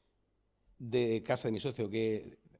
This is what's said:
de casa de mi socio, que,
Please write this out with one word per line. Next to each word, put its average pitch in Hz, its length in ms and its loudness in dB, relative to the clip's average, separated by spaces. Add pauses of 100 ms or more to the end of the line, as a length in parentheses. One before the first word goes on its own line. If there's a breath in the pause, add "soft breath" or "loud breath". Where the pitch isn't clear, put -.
(760 soft breath)
de 117 460 2
casa 127 240 0
de 113 60 2
mi 104 60 -2
socio, 117 300 -2
que, 110 500 -2 (200)